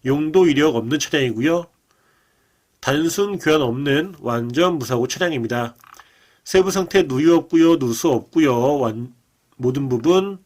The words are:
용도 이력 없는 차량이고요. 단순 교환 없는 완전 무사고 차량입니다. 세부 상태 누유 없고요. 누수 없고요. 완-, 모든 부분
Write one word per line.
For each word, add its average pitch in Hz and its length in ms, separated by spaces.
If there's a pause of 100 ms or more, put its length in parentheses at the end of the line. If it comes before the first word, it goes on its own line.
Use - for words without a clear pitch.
용도 156 400
이력 143 300
없는 120 220
차량이고요. 143 680 (1120)
단순 165 580
교환 156 220
없는 156 600
완전 120 580
무사고 123 280
차량입니다. 120 680 (680)
세부 190 280
상태 185 320
누유 151 340
없고요. 165 420
누수 123 300
없고요. 139 680
완-, 120 360 (440)
모든 131 320
부분 185 560